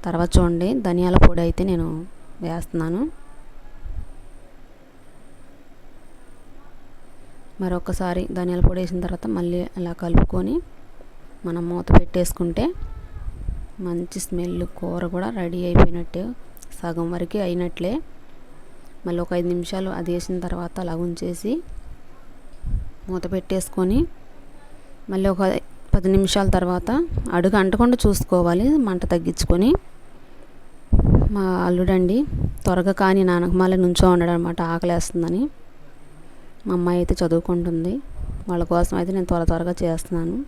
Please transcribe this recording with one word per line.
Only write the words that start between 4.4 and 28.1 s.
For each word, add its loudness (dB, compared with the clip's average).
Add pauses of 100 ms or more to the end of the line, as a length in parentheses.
మరొకసారి -2 (160)
ధనియాల 2
పొడి -4
వేసిన -4
తర్వాత -6 (120)
మళ్ళీ -2 (160)
అలా -6 (100)
కలుపుకొని 4 (920)
మనం -4
మూత -4 (120)
పెట్టేసుకుంటే 0 (1200)
మంచి -6
స్మెల్, -4 (240)
కూర -4 (120)
కూడా -2 (120)
రెడీ -4 (100)
అయిపోయినట్టే, 4 (560)
సగం -4
వరకే -4
అయినట్లే. -4 (1160)
మళ్ళీ -2
ఒక -6
ఐదు 0
నిమిషాలు -4
అది -4
వేసిన -4
తర్వాత -6
అలా -4
ఉంచేసి -4 (1600)
మూత -4 (100)
పెట్టేసుకొని 0 (1120)
మళ్ళీ 2
ఒక 0 (540)
పది 4
నిమిషాల 4
తర్వాత 0 (520)
అడుగు 4
అంటకుండా 4
చూసుకోవాలి, 4 (220)